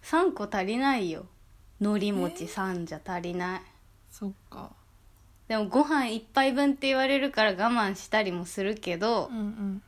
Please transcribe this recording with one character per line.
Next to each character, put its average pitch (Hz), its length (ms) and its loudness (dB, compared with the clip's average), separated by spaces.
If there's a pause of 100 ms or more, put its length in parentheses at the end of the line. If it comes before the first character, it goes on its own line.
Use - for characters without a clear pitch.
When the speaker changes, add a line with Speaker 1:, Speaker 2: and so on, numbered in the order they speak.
Speaker 1:
三 339 320 2
個 208 180 -6
足 190 140 0
り 220 120 -2
な 269 200 2
い 185 120 -2
よ。 160 180 -8 (520)
海 208 320 2
苔 - 0 -
餅 180 360 -2
三 185 360 -4
Speaker 2:
え？ - 20 -6
Speaker 1:
じ 156 100 -8
ゃ 156 100 -12
足 175 160 -6
り 175 140 -6
な 180 220 -4
い。 - 40 -10 (480)
Speaker 2:
そ 202 200 -10
っ - 20 -8 (180)
か。 - 220 -16 (760)
Speaker 1:
で 226 100 0
も、 214 100 0
ご 262 160 4
飯 285 240 2
一 220 140 -4
杯 269 320 2
分 285 180 4
っ - 40 2
て 277 120 -2
言 269 80 4
わ 262 120 4
れ 277 120 4
る 269 120 0
か 214 120 2
ら 208 80 4
我 196 180 2
慢 208 260 2
し - 120 -14
た 214 160 2
り 190 80 0
も 175 140 -4
す 196 180 -6
る 208 120 0
け 180 220 -4
ど、 208 340 2
Speaker 2:
う - 20 -10
ん 226 40 -6
う 214 40 -4
ん。 208 460 -4